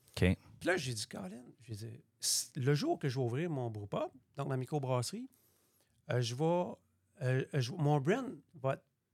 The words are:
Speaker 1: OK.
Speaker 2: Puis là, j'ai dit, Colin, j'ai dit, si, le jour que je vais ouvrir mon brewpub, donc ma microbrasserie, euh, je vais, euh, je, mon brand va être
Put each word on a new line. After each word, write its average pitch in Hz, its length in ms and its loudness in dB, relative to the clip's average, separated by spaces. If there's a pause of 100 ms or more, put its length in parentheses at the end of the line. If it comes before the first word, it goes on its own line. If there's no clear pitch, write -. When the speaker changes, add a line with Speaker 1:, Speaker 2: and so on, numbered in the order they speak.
(160)
Speaker 1:
OK. 92 200 6 (240)
Speaker 2:
Puis - 80 -2
là, 180 80 4
j'ai 127 180 -4
dit, 107 120 -6
Colin, 202 360 -10 (200)
j'ai 113 120 -12
dit, 113 280 -12 (180)
si, - 360 0
le 135 180 4
jour 302 240 0
que 143 100 -2
je 127 100 -2
vais 131 60 2
ouvrir 135 260 -2
mon 123 200 -2
brewpub, 110 400 -4 (260)
donc 139 120 -4
ma 135 80 0
microbrasserie, 131 720 -2 (800)
euh, 123 100 2
je 117 140 -2
vais, 165 300 2 (580)
euh, 127 220 2 (100)
je, 127 180 0
mon 147 280 4
brand 220 260 2 (340)
va 135 140 0
être - 80 -10 (320)